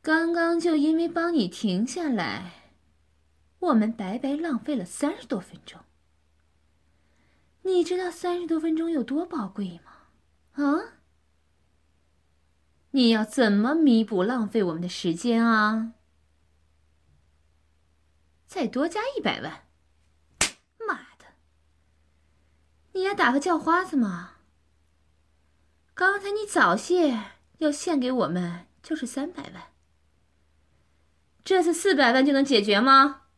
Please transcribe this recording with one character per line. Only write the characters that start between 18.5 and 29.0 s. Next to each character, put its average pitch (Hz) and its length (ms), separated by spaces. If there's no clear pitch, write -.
多 285 200
加 415 120
一 453 40
百 - 200
万！ 156 260
妈 392 80
的！ - 80
你 381 100
丫 392 100
打 311 200
个 277 80
叫 339 180
花 349 260
子 359 120
吗？ 180 400
刚 392 240
才 392 120
你 415 160
早 208 280
泄 277 600
要 302 120
献 294 300
给 247 100
我 240 160
们 175 400
就 320 140
是 254 100